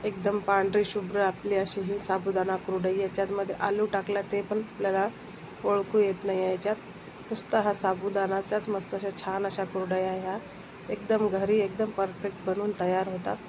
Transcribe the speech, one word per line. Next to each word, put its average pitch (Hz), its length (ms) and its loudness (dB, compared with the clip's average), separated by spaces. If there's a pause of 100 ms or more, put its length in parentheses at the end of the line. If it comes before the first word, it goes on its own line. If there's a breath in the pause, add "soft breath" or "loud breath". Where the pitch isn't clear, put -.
एकदम 202 360 0
पांढरी 196 460 4
शुभ्र 196 340 -2
आपली 196 360 2
अशी 196 260 0
ही 202 180 -2
साबुदाणा 190 560 2
कुरडई. 185 440 0
याच्यामध्ये 196 560 0
आलू 208 300 2
टाकला 202 360 0
ते 202 200 -2
पण 208 160 -2
आपल्याला 202 500 0 (580)
ओळखू 202 320 2
येत 196 280 4
नाही 185 260 2
याच्यात. 190 240 0 (560)
नुसता 220 300 2
हा 202 120 4
साबुदाणाच्याच 196 960 0
मस्त 196 260 -2
अशा 196 140 -2 (160)
छान 196 200 -2
अशा 196 180 -2
कुरडया 185 500 0
ह्या 185 240 -4 (520)
एकदम 214 380 2
घरी 196 320 4
एकदम 196 260 0
परफेक्ट 190 600 -2
बनवून 202 340 0
तयार 185 280 2
होतात. 185 300 -2 (120)